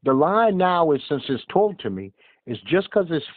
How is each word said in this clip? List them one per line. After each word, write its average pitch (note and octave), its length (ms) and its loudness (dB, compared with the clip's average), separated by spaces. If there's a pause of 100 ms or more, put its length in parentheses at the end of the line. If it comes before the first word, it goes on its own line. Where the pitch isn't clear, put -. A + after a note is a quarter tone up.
the C3+ 100 2
line F#3+ 440 2
now F3 340 2
is, C3 160 2
since C#3 220 -4
it's B2+ 160 -4
told G3+ 340 0
to A2+ 100 -8
me, G2 220 -8 (360)
is A#2 140 -8
just E3+ 280 0
'cause F#3+ 220 0
it's D#3 260 -4